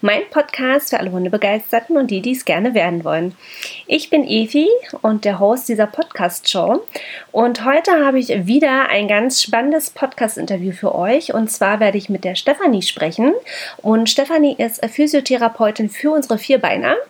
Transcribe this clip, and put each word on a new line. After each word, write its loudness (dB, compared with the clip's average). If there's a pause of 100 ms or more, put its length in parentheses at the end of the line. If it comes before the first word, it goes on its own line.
mein 2
Podcast 0
für 0
alle -4
Hundebegeisterten 0
und 2
die, -2
die -2
es -6
gerne 0
werden 0
wollen. -2 (500)
Ich -2
bin 4
Evi 0 (340)
und 0
der 0
Host 2
dieser 2
Podcast-Show -2 (480)
und 0
heute 4
habe 2
ich -2
wieder 4
ein 0
ganz 0
spannendes 0
Podcast-Interview -4
für -2
euch 0
und 0
zwar 0
werde 2
ich -8
mit -4
der -4
Stefanie 2
sprechen 0 (440)
und 2
Stefanie 2
ist -4
Physiotherapeutin 0
für -2
unsere 0
Vierbeiner. 0 (140)